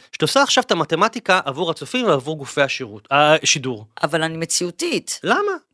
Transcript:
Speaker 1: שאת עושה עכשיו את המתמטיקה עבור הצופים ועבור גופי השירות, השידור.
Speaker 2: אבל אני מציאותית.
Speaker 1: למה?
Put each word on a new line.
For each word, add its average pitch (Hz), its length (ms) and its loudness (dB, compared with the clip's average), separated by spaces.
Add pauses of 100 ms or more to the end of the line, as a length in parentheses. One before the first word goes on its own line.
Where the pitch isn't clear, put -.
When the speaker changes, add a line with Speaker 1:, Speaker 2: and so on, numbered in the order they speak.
(120)
Speaker 1:
שאת - 100 -4
עושה 202 200 4
עכשיו - 240 4
את - 60 -16
המתמטיקה 185 720 2
עבור 151 260 -4
הצופים 233 360 -4
ועבור 151 320 0
גופי 139 240 -2
השירות, 107 480 -4
השידור. 139 760 2 (160)
Speaker 2:
אבל 156 200 0
אני 160 140 -4
מציאותית. 175 840 -4
Speaker 1:
למה? 392 300 0 (220)